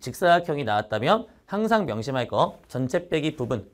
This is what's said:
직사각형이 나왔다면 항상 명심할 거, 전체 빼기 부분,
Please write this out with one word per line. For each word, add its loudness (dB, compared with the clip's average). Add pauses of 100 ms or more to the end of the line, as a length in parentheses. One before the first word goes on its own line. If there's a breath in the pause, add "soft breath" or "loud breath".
직사각형이 2
나왔다면 0 (180 loud breath)
항상 0
명심할 -2
거, 0
전체 -2
빼기 -2
부분, -4